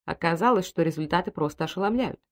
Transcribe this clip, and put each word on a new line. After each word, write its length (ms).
Оказалось, 600
что 160
результаты 500
просто 340
ошеломляют. 540